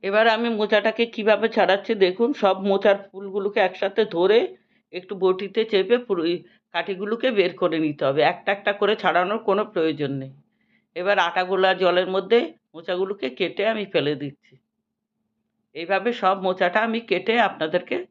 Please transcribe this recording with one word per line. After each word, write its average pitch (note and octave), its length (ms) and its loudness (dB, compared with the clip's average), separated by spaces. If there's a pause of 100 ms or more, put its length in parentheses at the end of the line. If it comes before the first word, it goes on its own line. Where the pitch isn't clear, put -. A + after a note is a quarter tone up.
এবার G#3 240 2
আমি A3+ 220 2 (100)
মোচাটাকে G#3+ 480 0
কিভাবে G#3+ 420 0
ছাড়াচ্ছি G3 460 2
দেখুন। G3+ 380 2
সব F#3+ 300 2
মোচার G3 400 4
ফুলগুলোকে G3+ 580 -6
একসাথে G3 400 -2 (100)
ধরে F#3+ 280 4 (540)
একটু F3+ 220 -10
বটিতে F#3+ 500 0
চেপে G#3+ 380 2
পুরো F#3+ 220 -4
এই E3+ 120 -2 (360)
কাঠিগুলোকে G3+ 580 -4
বের F#3 240 2
করে E3 240 0
নিতে D#3 260 -2
হবে। C#3 180 2
একটা E3+ 280 0
একটা G3+ 220 -2
করে G#3 220 0
ছাড়ানোর F#3 480 0
কোনো G3+ 220 0
প্রয়োজন D#3 540 -2
নেই। C3+ 140 -12 (600)
এবার F#3+ 240 0
আটা F3 240 0
গোলা F#3 300 2
জলের F3+ 360 2
মধ্যে F#3+ 300 2 (320)
মোচাগুলোকে F#3+ 640 -6
কেটে F3 300 -4
আমি A3 260 -2
ফেলে D3 240 0
দিচ্ছি। C#3 380 -14 (1200)
এইভাবে F#3+ 380 -2
সব G3 300 0
মোচাটা F#3 400 0
আমি A3+ 240 -2
কেটে F#3 320 0
আপনাদেরকে F3 560 -2 (160)